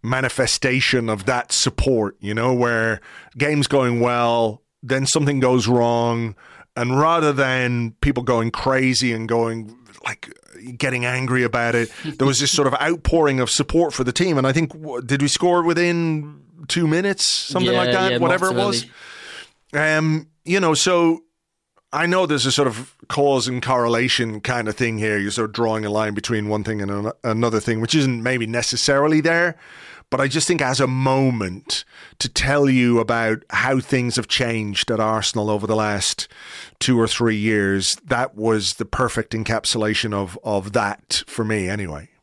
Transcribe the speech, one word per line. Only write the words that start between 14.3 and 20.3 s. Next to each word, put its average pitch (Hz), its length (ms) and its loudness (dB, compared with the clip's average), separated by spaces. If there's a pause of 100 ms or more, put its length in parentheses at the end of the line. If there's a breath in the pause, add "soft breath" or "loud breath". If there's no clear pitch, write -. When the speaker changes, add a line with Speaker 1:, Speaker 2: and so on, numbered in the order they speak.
Speaker 1:
And 131 80 2
I 135 60 2
think, 160 200 0
w-, 151 300 -10
did 139 200 0
we 143 60 2
score 175 340 2
within 165 800 0 (260)
two 170 180 0
minutes, 185 440 0
something - 440 0
like - 140 2
Speaker 2:
Yeah, 123 40 2
Speaker 1:
that, 117 200 2
Speaker 2:
yeah, 120 60 0
Speaker 1:
whatever 180 300 2
it - 60 -2
Speaker 2:
Martinelli. 120 340 -2 (840 loud breath)
Speaker 1:
was? 147 80 -2 (180)
Um, 156 300 0 (160)